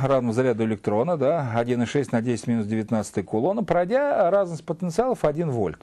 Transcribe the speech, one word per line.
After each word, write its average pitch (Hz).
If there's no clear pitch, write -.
равным 127
заряду 117
электрона, 110
да, 139
один 120
и -
шесть 135
на 117
десять 120
минус 113
девятнадцатый 107
кулона, 175
пройдя 185
разность 180
потенциалов 185
один 156
вольт, 98